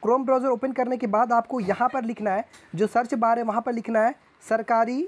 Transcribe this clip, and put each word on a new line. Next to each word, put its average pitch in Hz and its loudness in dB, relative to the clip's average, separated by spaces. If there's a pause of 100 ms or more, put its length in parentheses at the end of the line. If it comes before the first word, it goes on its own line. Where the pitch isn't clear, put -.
Chrome 247 2
ब्राउज़र 262 2
ओपन 254 -2
करने 254 -2
के 240 -4
बाद 220 2
आपको 233 0
यहाँ 196 0
पर 247 -2
लिखना 214 -4
है, 202 -2 (300)
जो 202 0
सर्च 233 0
बार 233 2
है 240 -2
वहाँ 220 -2
पर 247 -4
लिखना 226 0
है 262 0 (280)
सरकारी 233 0